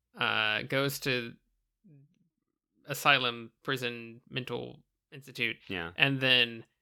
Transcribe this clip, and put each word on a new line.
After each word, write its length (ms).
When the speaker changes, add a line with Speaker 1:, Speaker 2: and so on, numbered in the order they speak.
Speaker 1:
uh, 380
goes 380
to 340
asylum, 600
prison, 540
mental 500
institute, 460
Speaker 2:
Yeah. 300
Speaker 1:
and 200
then, 460